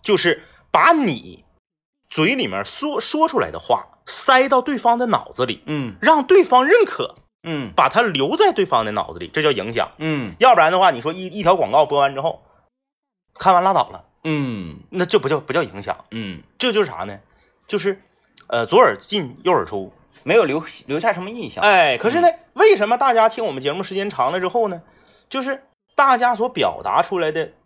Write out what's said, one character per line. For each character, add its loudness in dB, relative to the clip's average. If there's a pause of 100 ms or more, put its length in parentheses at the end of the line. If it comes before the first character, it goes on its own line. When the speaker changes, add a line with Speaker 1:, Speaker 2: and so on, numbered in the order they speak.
Speaker 1:
就 2
是 -2 (280)
把 4
你 -4 (640)
嘴 -2
里 -4
面 -6
说， -8
说 0
出 -2
来 -4
的 -12
话 -2 (180)
塞 2
到 4
对 -4
方 2
的 -2
脑 -2
子 -2
里， -8
Speaker 2:
嗯。 -6
Speaker 1:
让 2
对 4
方 2
认 4
可， -8 (280)
Speaker 2:
嗯。 -8
Speaker 1:
把 2
它 0
留 -2
在 4
对 0
方 0
的 -6
脑 -4
子 -14
里， -12
这 -4
叫 2
影 -6
响。 -4
Speaker 2:
嗯。 -6
Speaker 1:
要 6
不 4
然 4
的 2
话， 6
你 -6
说 -6
一， -10
一 -10
条 4
广 0
告 4
播 0
完 2
之 -8
后， -6 (920)
看 2
完 6
拉 2
倒 2
了， -20 (180)
Speaker 2:
嗯。 -6 (120)
Speaker 1:
那 -2
这 2
不 -4
叫， 0
不 -12
叫 0
影 -8
响。 -8
Speaker 2:
嗯。 -12 (160)
Speaker 1:
这 -2
就 2
是 -12
啥 -12
呢？ -12 (480)
就 -6
是， -4 (460)
呃， -2
左 2
耳 6
进 -8
右 0
耳 2
出。 -10 (320)
Speaker 2:
没 0
有 6
留， -2 (260)
留 -4
下 0
什 -6
么 -10
印 -10
象。 -6
Speaker 1:
哎， 4
可 0
是 0
呢， 4
Speaker 2:
嗯。 -4 (140)
Speaker 1:
为 6
什 -2
么 2
大 2
家 4
听 -6
我 -4
们 -8
节 -4
目 -6
时 -12
间 -4
长 -2
了 -4
之 -4
后 0
呢， -8 (480)
就 -6
是 -8 (320)
大 4
家 0
所 -4
表 -4
达 0
出 -4
来 -2
的 -6 (140)